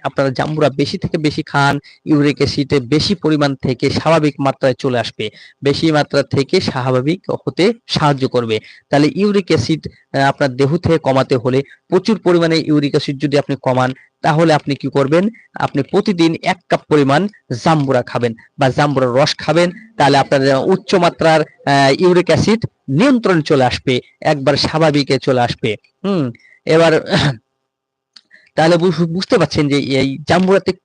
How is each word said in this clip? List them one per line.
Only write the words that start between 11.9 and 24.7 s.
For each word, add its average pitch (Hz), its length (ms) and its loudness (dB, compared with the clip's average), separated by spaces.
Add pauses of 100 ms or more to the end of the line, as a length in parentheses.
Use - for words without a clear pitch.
পরিমাণে 170 380 2
ইউরিক 147 340 0
অ্যাসিড 143 300 -4
যদি 143 160 0
আপনি 139 240 -2
কমান, 127 320 0 (280)
তাহলে 156 320 2
আপনি 143 220 -2
কি 139 120 -10
করবেন? 147 420 0 (240)
আপনি 135 300 -4
প্রতিদিন 170 600 -2
এক 180 140 -2 (120)
কাপ 160 200 0
পরিমাণ 151 380 2 (360)
জাম্বুরা 139 380 2
খাবেন 120 340 -4 (240)
বা 135 100 2
জাম্বুরার 135 400 0
রস 135 280 0
খাবেন, 175 340 0 (260)
তাহলে 143 200 4
আপনার, 139 340 2
আহ, 135 160 0
উচ্চ 190 280 0
মাত্রার, 165 460 2
আহ, 139 600 0
ইউরিক 180 240 4
অ্যাসিড 180 400 0 (240)
নিয়ন্ত্রণ 190 520 2
চলে 143 220 0
আসবে, 123 380 -2 (200)
একবার 143 360 0
স্বাভাবিকে 147 640 0